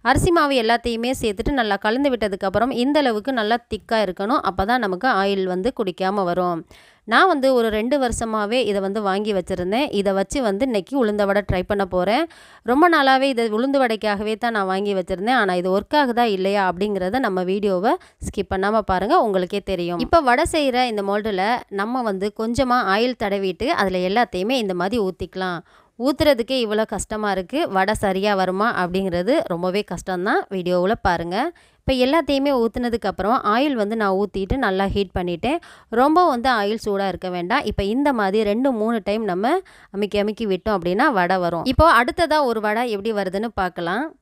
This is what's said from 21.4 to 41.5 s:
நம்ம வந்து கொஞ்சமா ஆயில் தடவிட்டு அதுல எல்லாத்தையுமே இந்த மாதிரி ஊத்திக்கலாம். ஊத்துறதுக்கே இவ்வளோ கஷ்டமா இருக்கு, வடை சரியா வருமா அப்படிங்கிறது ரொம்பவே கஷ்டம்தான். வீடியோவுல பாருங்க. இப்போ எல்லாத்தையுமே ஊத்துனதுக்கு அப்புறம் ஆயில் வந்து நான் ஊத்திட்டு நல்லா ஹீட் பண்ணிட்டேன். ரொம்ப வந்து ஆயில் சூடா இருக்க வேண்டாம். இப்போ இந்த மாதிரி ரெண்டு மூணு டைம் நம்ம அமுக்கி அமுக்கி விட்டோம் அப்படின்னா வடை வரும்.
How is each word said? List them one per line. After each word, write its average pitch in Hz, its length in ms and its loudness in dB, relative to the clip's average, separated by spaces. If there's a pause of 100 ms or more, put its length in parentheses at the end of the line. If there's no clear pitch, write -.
நம்ம 247 280 -4
வந்து 196 180 -4 (120)
கொஞ்சமா 240 380 0 (180)
ஆயில் 247 280 0
தடவிட்டு 196 440 -2 (140)
அதுல 185 280 0
எல்லாத்தையுமே 220 540 0
இந்த 185 180 -2
மாதிரி 202 260 -2
ஊத்திக்கலாம். 185 520 -6 (460)
ஊத்துறதுக்கே 277 580 2
இவ்வளோ 214 200 0 (100)
கஷ்டமா 214 400 -4
இருக்கு, 190 260 -4 (160)
வடை 196 260 2
சரியா 196 300 0 (100)
வருமா 185 240 0 (160)
அப்படிங்கிறது 180 520 0 (180)
ரொம்பவே 180 300 -2 (100)
கஷ்டம்தான். 190 500 -2 (140)
வீடியோவுல 180 380 0 (120)
பாருங்க. 175 300 0 (440)
இப்போ 269 140 -2 (100)
எல்லாத்தையுமே 285 480 2 (100)
ஊத்துனதுக்கு 233 480 -2
அப்புறம் 190 260 0 (160)
ஆயில் 269 280 2
வந்து 208 200 0
நான் 196 200 2
ஊத்திட்டு 196 440 -2
நல்லா 196 200 2 (100)
ஹீட் 202 240 -2
பண்ணிட்டேன். 180 400 -2 (420)
ரொம்ப 311 320 6
வந்து 240 160 -2 (120)
ஆயில் 208 240 -2
சூடா 196 280 -2
இருக்க 175 240 -8
வேண்டாம். 180 340 -2
இப்போ 208 120 -4 (120)
இந்த 285 140 0 (120)
மாதிரி 202 300 2
ரெண்டு 247 200 2 (100)
மூணு 226 180 0 (100)
டைம் 220 220 -2
நம்ம 208 240 0 (400)
அமுக்கி 202 280 -2
அமுக்கி 214 300 -4
விட்டோம் 202 260 -2
அப்படின்னா 180 280 0 (120)
வடை 180 260 2
வரும். 170 280 -2